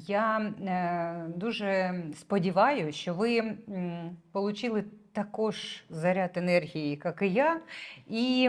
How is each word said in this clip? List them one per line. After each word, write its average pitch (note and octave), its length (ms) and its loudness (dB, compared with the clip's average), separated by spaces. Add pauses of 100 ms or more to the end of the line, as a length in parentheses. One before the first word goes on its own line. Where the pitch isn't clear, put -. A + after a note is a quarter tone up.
я, A3 320 2
е, F3 840 -2 (100)
дуже G3 600 0 (240)
сподіваюся, F#3+ 800 2
що F3 140 -4
ви, A#3 240 2 (320)
м, F3 480 -6 (140)
получили G#3 520 -2 (280)
також - 800 -4
заряд F3+ 480 2
енергії, D#3 680 2
як E3 160 -4
і G3 120 4
я, D#4+ 280 4 (460)
і, B3+ 420 4